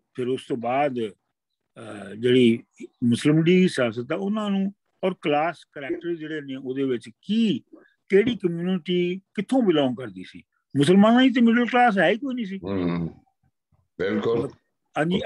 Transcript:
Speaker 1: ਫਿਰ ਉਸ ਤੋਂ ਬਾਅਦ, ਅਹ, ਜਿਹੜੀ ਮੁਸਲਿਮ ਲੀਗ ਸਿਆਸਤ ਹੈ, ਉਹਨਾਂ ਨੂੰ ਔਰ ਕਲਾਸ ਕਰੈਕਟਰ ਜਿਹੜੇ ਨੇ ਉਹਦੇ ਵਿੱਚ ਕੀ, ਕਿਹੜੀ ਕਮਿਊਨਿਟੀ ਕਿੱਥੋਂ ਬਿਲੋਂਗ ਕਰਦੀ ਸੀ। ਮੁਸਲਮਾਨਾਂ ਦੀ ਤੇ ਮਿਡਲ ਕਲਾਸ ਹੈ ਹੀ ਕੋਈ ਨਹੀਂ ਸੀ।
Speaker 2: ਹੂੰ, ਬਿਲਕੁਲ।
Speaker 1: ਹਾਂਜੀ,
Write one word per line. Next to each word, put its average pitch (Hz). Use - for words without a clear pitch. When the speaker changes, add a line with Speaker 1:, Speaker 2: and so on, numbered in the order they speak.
Speaker 1:
ਫਿਰ 123
ਉਸ 131
ਤੋਂ 139
ਬਾਅਦ, 123
ਅਹ, 104
ਜਿਹੜੀ 120
ਮੁਸਲਿਮ 147
ਲੀਗ 185
ਸਿਆਸਤ 123
ਹੈ, 160
ਉਹਨਾਂ 208
ਨੂੰ 196
ਔਰ 185
ਕਲਾਸ 151
ਕਰੈਕਟਰ 170
ਜਿਹੜੇ 156
ਨੇ 139
ਉਹਦੇ 135
ਵਿੱਚ 123
ਕੀ, 208
ਕਿਹੜੀ 214
ਕਮਿਊਨਿਟੀ 180
ਕਿੱਥੋਂ 254
ਬਿਲੋਂਗ 147
ਕਰਦੀ 101
ਸੀ। -
ਮੁਸਲਮਾਨਾਂ 202
ਦੀ 269
ਤੇ 247
ਮਿਡਲ 233
ਕਲਾਸ 240
ਹੈ 165
ਹੀ 214
ਕੋਈ 262
ਨਹੀਂ 247
ਸੀ। 190
Speaker 2:
ਹੂੰ, 90
ਬਿਲਕੁਲ। 107
Speaker 1:
ਹਾਂਜੀ, 165